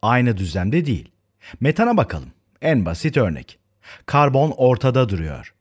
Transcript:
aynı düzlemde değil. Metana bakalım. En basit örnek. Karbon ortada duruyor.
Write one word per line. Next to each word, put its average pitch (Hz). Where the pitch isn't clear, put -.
aynı 120
düzlemde 95
değil. 104
Metana 220
bakalım. 80
En 143
basit 85
örnek. 87
Karbon 143
ortada 127
duruyor. 78